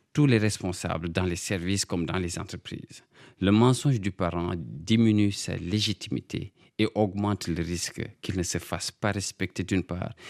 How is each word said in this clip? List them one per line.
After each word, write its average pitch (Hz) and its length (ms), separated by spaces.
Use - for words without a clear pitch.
tous 147 140
les 120 120
responsables 90 680
dans 92 160
les 87 120
services 95 500
comme 87 180
dans 80 140
les 87 200
entreprises. - 680
Le 95 120
mensonge 123 480
du 95 120
parent 87 440
diminue 104 760
sa 92 240
légitimité 98 960
et 107 160
augmente 104 540
le 82 140
risque 87 400
qu'il 92 140
ne 90 60
se - 160
fasse - 320
pas 104 220
respecter 95 520
d'une 95 180
part - 300